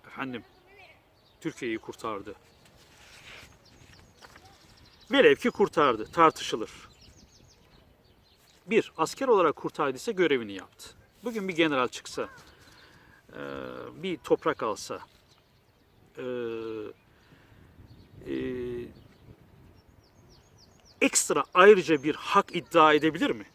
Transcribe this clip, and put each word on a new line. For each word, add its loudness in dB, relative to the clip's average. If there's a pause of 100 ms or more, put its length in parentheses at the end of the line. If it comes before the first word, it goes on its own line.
"Efendim, -12 (960)
Türkiye'yi -8
kurtardı." -12 (2750)
Velev 8
ki -2
kurtardı, 0
tartışılır. 2 (1900)
Bir, 0
asker -4
olarak 4
kurtardıysa -6
görevini 0
yaptı. -18 (340)
Bugün -8
bir -8
general 2
çıksa, -10 (1040)
e, -16 (640)
bir -6
toprak -2
alsa, -6 (1160)
e, -14 (2000)
e, -8 (2750)
ekstra 0 (100)
ayrıca 8
bir -2
hak 0
iddia 4
edebilir 0
mi? -6